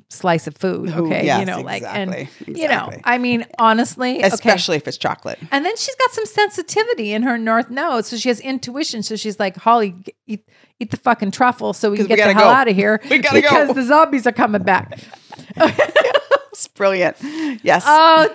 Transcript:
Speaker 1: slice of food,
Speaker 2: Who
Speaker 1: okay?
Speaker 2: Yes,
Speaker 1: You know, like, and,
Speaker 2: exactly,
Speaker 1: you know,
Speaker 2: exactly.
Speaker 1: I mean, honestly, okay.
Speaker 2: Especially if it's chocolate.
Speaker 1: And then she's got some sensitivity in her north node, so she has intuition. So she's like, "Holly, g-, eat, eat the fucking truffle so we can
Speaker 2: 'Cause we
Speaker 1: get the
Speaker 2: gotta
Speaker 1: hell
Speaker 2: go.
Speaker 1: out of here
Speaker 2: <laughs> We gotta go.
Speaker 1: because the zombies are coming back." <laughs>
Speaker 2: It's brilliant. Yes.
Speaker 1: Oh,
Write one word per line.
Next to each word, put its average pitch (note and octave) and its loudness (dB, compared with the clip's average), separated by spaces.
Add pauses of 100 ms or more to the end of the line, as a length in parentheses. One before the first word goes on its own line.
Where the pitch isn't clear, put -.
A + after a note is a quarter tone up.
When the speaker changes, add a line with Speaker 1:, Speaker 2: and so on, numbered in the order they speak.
Speaker 1:
slice E3+ -2
of D3 -12
food, F#3 -4
Speaker 2:
Who E3 -2
Speaker 1:
okay? - -2
Speaker 2:
Yes, C3+ 2
Speaker 1:
You F#3+ -2
know, - -6
like, - -10
and, G3 -8
Speaker 2:
exactly, - -14
Speaker 1:
you D#4 -2
know, A#3+ -2
Speaker 2:
exactly. - -16
Speaker 1:
I A#3+ 0
mean, B3 -4 (100)
honestly, A#3+ 0
okay. - 2
Speaker 2:
Especially F#3+ 0
if - -8
it's B2+ -10
chocolate. - -6 (120)
Speaker 1:
And C#4 -2
then G#4 -4
she's C5 -10
got C5 -2
some A4 -6
sensitivity G4 -4
in A3 -2
her B3+ -2
north A3+ -2
node, C4 -4
so B3 -10
she A#3 -2
has A#3+ -2
intuition. C4 -8
So A3 -8
she's G#3 -8
like, G3 -2
"Holly, A3 0 (100)
g-, - -16 (140)
eat, G#3+ -12 (320)
eat A3 -8
the - -6
fucking A3 -2
truffle A#3+ 0
so G#3+ -2
we G3+ -2
can G#3 0
Speaker 2:
'Cause F#3 -8
we A3 6
Speaker 1:
get G#3 4
the G3 4
Speaker 2:
gotta G#3+ 6
Speaker 1:
hell A#3 8
Speaker 2:
go. - 8
Speaker 1:
out C4 2
of G3+ 2
here G#3 2
Speaker 2:
<laughs> C#4 -16
We C#4+ 2
gotta C#4 4
go. D4 2
Speaker 1:
because C#4+ 4
the C4 0
zombies C#4 2
are A#3+ 2
coming G#3+ 0
back." F#3 0 (580)
<laughs> D#4+ 4 (880)
Speaker 2:
It's - -10
brilliant. F#3+ 0 (460)
Yes. E3 2
Speaker 1:
Oh, D#4+ 6